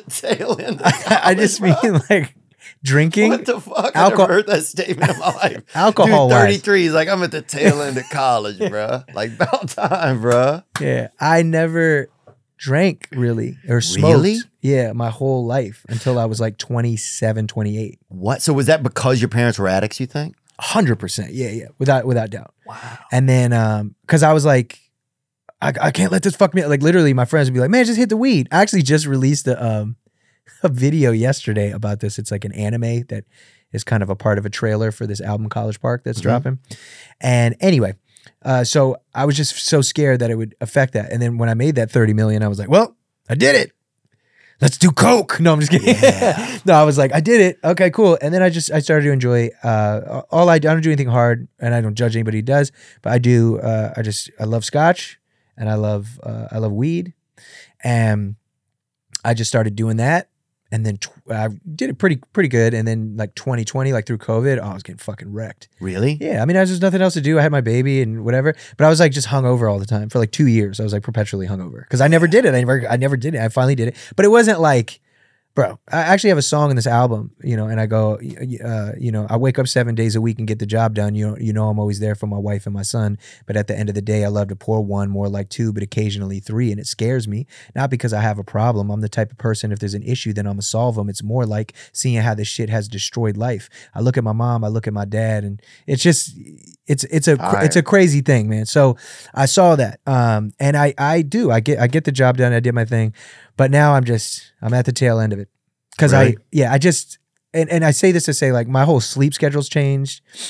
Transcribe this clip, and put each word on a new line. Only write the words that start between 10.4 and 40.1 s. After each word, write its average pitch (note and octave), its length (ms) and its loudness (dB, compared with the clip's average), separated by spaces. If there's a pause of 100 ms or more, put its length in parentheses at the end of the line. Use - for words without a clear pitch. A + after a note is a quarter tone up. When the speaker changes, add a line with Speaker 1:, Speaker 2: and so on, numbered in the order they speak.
Speaker 2:
Yeah, B2 280 -4 (100)
I E3 240 2
never D#3+ 640 0 (480)
drank D#3 540 -2
really A#2+ 480 -4 (100)
or A#2+ 120 2
smoked. D3+ 340 2
Speaker 1:
Really? F#3+ 240 4 (220)
Speaker 2:
Yeah, C3 320 0
my A#2 180 -4
whole C3 360 -2
life A#2 420 -6
until A#2+ 300 -2
I A#2 80 0
was, A2 140 -6
like, A2 180 -4
twenty-seven, A2+ 920 -4
twenty-eight. G#2+ 580 -6
Speaker 1:
What? F#2+ 340 -4
So D#3+ 120 0
was C3+ 140 2
that D3+ 180 2
because B2+ 360 0
your A#2+ 100 0
parents A#2 280 0
were G2 80 -2
addicts, F#2+ 320 -2
you C3 80 -6
think? D3 300 -10 (240)
Speaker 2:
Hundred D#3 400 0
percent. F#2 320 -8
Yeah, B2 160 -8
yeah. A2 180 -10 (120)
Without, C3 280 0
without A2+ 240 -2
doubt. - 240 -16 (100)
Speaker 1:
Wow. - 340 -18 (120)
Speaker 2:
And C3 180 2
then, B2+ 240 4
um, G#2+ 440 0 (100)
'cause D#3 160 4
I D#3 100 6
was D#3 120 2
like, C3 340 2 (840)
"I, C#3 200 -2
I D#3 100 2
can't F3 220 0
let F#3 100 0
this G3 140 -2
fuck F3+ 180 2
me F#3 80 0
up." D3 60 -2
Like, C#3+ 120 2
literally, D#3+ 320 4
my B2+ 120 2
friends C#3 260 2
would B2+ 40 -4
be B2+ 60 0
like, C3 100 2
"Man, B3 140 4
just A3+ 140 0
hit B3 100 2
the G#3+ 80 0
weed." A3 360 2
I F3+ 100 4
actually G3 200 2
just D3+ 220 2
released C3+ 440 0
a, B2 140 -2
um, A2 340 -4 (320)
<laughs> - 340 -14
a F#3 60 0
video C3+ 420 2
yesterday A2 600 0
about G#2 280 -6
this. G#2+ 200 -6
It's, G#2 100 -12
like, G2+ 140 -6
an G#2 80 -10
anime A#2 560 -4
that G#2 160 -12 (480)
is G2+ 100 -8
kind A2 200 -2
of G2 80 -4
a F#2+ 60 -2
part G#2 220 0
of G2+ 80 -6
a - 20 -6
trailer G#2+ 440 -2
for A2+ 160 -10
this G2+ 120 -8
album, G#2 280 -6
College A2 320 -6
Park, B2 240 -4
that's A2+ 160 -8
Speaker 1:
Mm-hmm. - 80 -2
Speaker 2:
dropping. C3 300 -2 (640)
And A#2+ 380 2
anyway, B2+ 360 2 (480)
uh, C3 200 0
so C3 360 2 (140)
I C3 120 -2
was C#3+ 120 2
just D3 220 -2
so - 240 0
scared C3+ 380 0